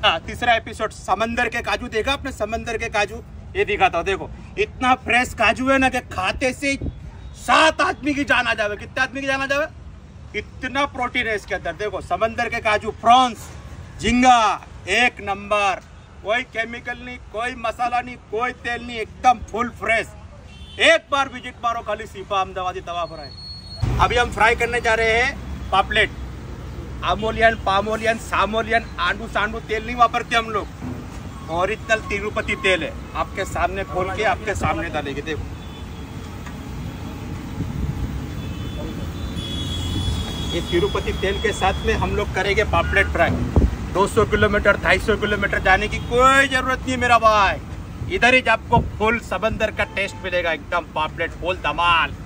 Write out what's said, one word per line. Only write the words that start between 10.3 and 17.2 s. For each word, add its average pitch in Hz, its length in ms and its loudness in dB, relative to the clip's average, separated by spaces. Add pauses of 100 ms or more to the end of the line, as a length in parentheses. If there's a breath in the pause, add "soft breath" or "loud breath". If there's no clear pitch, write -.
इतना 254 520 -4
protein 247 400 -4
है 220 100 0
इसके 202 180 -6
अंदर। 180 200 -4
देखो 185 280 -6
समंदर 226 460 0
के 226 120 -4
काजू, 214 320 0
prawns, 240 540 6 (540)
झींगा, 233 600 6 (280)
एक 233 340 2
नंबर, 202 580 0 (440)
कोई 226 200 0
chemical 240 540 -8
नहीं, 247 180 -12 (160)